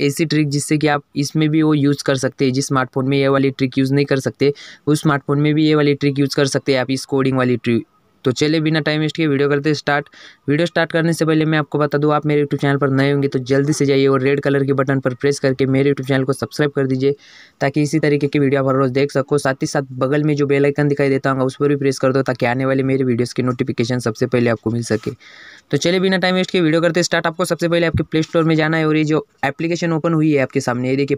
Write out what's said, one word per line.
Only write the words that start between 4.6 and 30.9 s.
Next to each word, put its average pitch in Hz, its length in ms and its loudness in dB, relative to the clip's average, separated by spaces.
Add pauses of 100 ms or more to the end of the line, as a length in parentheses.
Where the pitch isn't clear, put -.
उस 147 140 2
स्मार्टफोन 143 400 0
में 151 120 2
भी 156 140 2
ये 151 80 4
वाली 147 200 2
ट्रिक 143 240 -2
यूज़ 139 160 -2
कर 143 120 2
सकते 135 260 -2
हैं 127 80 0
आप, 127 100 -4
इस 131 140 -6
कोडिंग 135 320 0
वाली 123 200 2
ट्रिक। 117 280 -2 (400)
तो 135 60 2
चलिए 151 300 0
बिना 156 180 0
टाइम 151 220 -2
वेस्ट 151 140 -4
किए 160 120 -2
वीडियो 143 220 0
करते 143 200 0
हैं 151 60 2
स्टार्ट। 147 340 -2 (400)
वीडियो 151 160 2
स्टार्ट 165 260 -2
करने 165 220 0
से 156 120 -2
पहले 156 200 2
मैं 156 120 0
आपको 151 220 -2
बता 147 180 0
दूं, 147 160 2
आप 151 120 0
मेरे 147 160 2
YouTube 143 200 -2
चैनल 139 160 2
पर 139 120 0
नए 135 220 2
होंगे 139 160 0
तो 135 140 -2
जल्दी 135 320 0
से 147 120 -2
जाइए 139 220 4
और 135 140 2
रेड 139 200 0
कलर 139 240 0
के 139 80 0
बटन 135 260 0
पर 131 140 -2
प्रेस 139 260 -2
करके 135 280 0
मेरे 135 240 2
YouTube 131 160 -4
चैनल 135 160 0
को 135 100 0
सब्सक्राइब 143 380 -2
कर 139 160 -2
दीजिए 135 280 0 (460)
ताकि 139 200 0
इसी 147 180 0
तरीके 147 280 0
की 147 120 0
वीडियो 139 220 2
आप 131 80 0
हर 131 60 2
रोज़ 135 160 2
देख 135 200 0
सको। 143 260 0
साथ 135 240 -2
ही 156 60 -4
साथ 147 160 -2 (100)
बगल 135 300 -2
में 151 120 0
जो 143 120 0
बेल 139 180 2
आइकन 147 220 0
दिखाई 143 220 2
देता 135 200 0
होगा 135 140 0
उस 131 160 -2
पर 143 100 2
भी 147 60 0
प्रेस 139 240 -2
कर 131 140 2
दो 135 80 0
ताकि 127 240 -2
आने 127 200 0
वाले 135 180 0
मेरे 135 200 0
वीडियोज़ 123 300 -2
की 127 100 -2
नोटिफिकेशन 123 560 -2
सबसे 120 280 -2
पहले 120 220 2
आपको 113 220 -2
मिल 117 120 -2
सके। - 280 -4 (600)
तो 147 60 0
चलिए 175 220 0
बिना 190 180 2
टाइम 185 180 0
वेस्ट 185 160 -2
किए 185 100 2
वीडियो 160 200 2
करते 170 180 2
हैं 170 40 2
स्टार्ट। 165 240 -2
आपको 165 180 -4
सबसे 170 240 -2
पहले 170 180 0
आपके 156 160 -2
प्ले 156 200 -2
स्टोर 165 200 0
में 160 120 2
जाना 156 220 0
है 156 100 0
और 156 100 2
ये 156 60 2
जो 151 220 0 (200)
एप्लीकेशन 165 480 -2
ओपन 165 200 -2
हुई 156 180 2
है 139 120 2
आपके 139 160 -2
सामने, 127 300 -2
ये 131 60 0